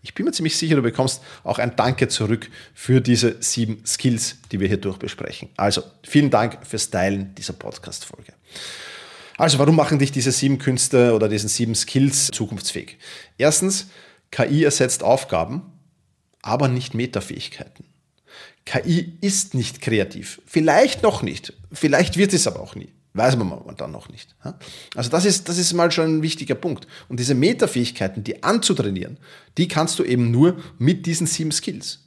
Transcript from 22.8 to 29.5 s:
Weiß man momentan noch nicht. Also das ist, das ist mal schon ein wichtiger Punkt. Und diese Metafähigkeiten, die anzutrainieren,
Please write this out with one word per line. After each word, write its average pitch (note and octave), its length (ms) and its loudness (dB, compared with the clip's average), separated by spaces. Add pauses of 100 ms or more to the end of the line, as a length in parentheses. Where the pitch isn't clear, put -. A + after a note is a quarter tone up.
Weiß B2 220 4
man G#2 120 -2
momentan - 440 -10
noch - 160 -18
nicht. - 260 -20 (600)
Also A#2+ 160 -4
das F3 160 2
ist, F#3+ 220 0
das E3+ 100 -2
ist F3 160 0
mal E3+ 160 4
schon D#3+ 280 2
ein D#3 40 0
wichtiger D#3 320 -2
Punkt. - 320 -6 (220)
Und B2 120 -6
diese B2+ 140 2
Metafähigkeiten, B2 920 0
die - 180 -10
anzutrainieren, C3 760 0 (400)